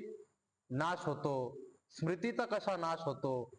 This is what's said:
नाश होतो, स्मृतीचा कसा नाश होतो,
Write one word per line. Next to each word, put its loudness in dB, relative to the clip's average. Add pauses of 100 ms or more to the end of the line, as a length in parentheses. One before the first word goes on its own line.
(720)
नाश 2
होतो, 2 (540)
स्मृतीचा 0
कसा 2
नाश 0
होतो, 0 (260)